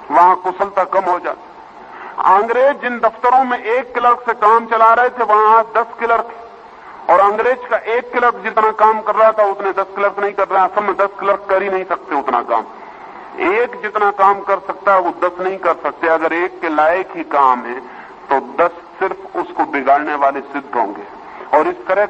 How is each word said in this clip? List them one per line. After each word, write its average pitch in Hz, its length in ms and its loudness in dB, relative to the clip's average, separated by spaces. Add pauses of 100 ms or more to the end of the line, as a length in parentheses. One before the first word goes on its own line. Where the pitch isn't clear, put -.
(120)
वहां 175 260 6
कुशलता 190 460 -2 (100)
कम 185 180 0
हो 175 80 0
जाती। - 340 -10 (760)
अंग्रेज 233 500 2
जिन 240 180 -4
दफ्तरों 247 440 2
में 247 140 -4
एक 240 360 -4
क्लर्क 240 320 2
से 226 100 0
काम 226 300 4
चला 226 280 4
रहे 247 160 2
थे 247 140 -4
वहां 214 320 4
आज 220 100 4 (100)
दस 226 120 0 (120)
क्लर्क 233 300 0 (800)
और 247 100 6
अंग्रेज 220 500 2
का 220 80 0 (160)
एक 247 180 -2
क्लर्क 233 320 2
जितना 220 320 0
काम 220 260 4
कर 208 140 -2
रहा 220 160 6
था, 214 140 2
उतने 196 280 -2
दस 190 220 -4
क्लर्क 202 240 -2
नहीं 202 140 -2
कर 190 140 -2
रहे 190 140 2
हैं। 180 80 2
असल 208 140 -2
में 190 140 -2
दस 196 120 0 (100)
क्लर्क 196 300 -2
कर 190 140 2
ही 196 60 -4
नहीं 190 160 -2
सकते - 300 -6
उतना 131 280 -2
काम। 113 200 -2 (840)
एक 440 360 -2
जितना 208 320 -2
काम 202 280 2
कर 196 180 -2
सकता 190 340 -2
है, 185 80 4
वो 170 100 -2 (120)
दस 175 160 -2
नहीं 185 180 -4
कर 170 260 0
सकते। 151 260 -4
अगर 160 240 0
एक 180 280 -4
के 170 80 -4
लायक 165 460 0
ही 165 160 -8
काम 131 300 4
है, 120 180 -8 (500)
तो 139 100 2 (180)
दस 170 260 0 (160)
सिर्फ - 360 -8
उसको 165 320 -4
बिगाड़ने 143 480 0
वाले 139 260 0
सिद्ध 139 340 -10
होंगे 104 840 -4
और 160 100 2
इस 175 200 -6
तरह 196 220 2